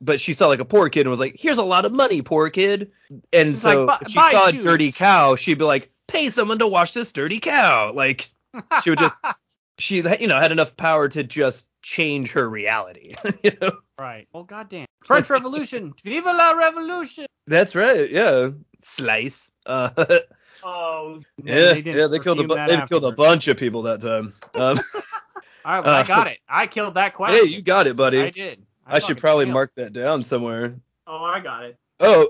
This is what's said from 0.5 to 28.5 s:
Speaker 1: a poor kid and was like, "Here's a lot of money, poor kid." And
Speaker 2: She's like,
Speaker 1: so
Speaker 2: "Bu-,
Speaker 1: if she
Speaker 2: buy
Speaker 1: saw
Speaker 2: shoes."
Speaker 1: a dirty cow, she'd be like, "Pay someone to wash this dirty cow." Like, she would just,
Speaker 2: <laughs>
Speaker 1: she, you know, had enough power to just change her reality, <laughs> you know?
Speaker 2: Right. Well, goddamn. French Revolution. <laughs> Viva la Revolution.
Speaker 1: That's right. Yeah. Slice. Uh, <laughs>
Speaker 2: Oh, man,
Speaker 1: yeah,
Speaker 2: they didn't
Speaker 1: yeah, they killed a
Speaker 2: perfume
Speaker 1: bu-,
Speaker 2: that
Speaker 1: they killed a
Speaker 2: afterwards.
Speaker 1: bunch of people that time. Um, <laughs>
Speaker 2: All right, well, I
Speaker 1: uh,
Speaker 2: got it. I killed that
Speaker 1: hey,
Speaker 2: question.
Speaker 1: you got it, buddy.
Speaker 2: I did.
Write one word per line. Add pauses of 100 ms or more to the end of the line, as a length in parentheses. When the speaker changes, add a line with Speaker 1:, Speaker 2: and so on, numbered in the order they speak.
Speaker 1:
a
poor
kid
and
was
like,
"Here's
a
lot
of
money,
poor
kid." (420)
And
Speaker 2:
She's
like,
Speaker 1:
so
Speaker 2:
"Bu-, (100)
Speaker 1:
if
she
Speaker 2:
buy
Speaker 1:
saw
Speaker 2:
shoes."
Speaker 1:
a
dirty
cow,
she'd
be
like, (180)
"Pay
someone
to
wash
this
dirty
cow."
Like, (540)
she
would
just, (300)
Speaker 2:
<laughs>
Speaker 1:
she, (180)
you
know,
had
enough
power
to
just (140)
change
her
reality, (140)
<laughs>
you (100)
know? (280)
Speaker 2:
Right.
Well,
goddamn. (200)
French
Revolution.
<laughs>
Viva
la
Revolution. (220)
Speaker 1:
That's
right.
Yeah. (320)
Slice. (140)
Uh,
<laughs> (460)
Speaker 2:
Oh, (200)
man,
Speaker 1:
yeah,
Speaker 2:
they
didn't
Speaker 1:
yeah,
they
killed
a
Speaker 2:
perfume
Speaker 1:
bu-,
Speaker 2:
that
Speaker 1:
they (140)
killed
a
Speaker 2:
afterwards.
Speaker 1:
bunch
of
people
that
time. (220)
Um,
<laughs> (680)
Speaker 2:
All
right,
well,
I
Speaker 1:
uh,
Speaker 2:
got
it. (100)
I
killed
that
Speaker 1:
hey,
Speaker 2:
question.
Speaker 1:
you
got
it,
buddy.
Speaker 2:
I
did. (200)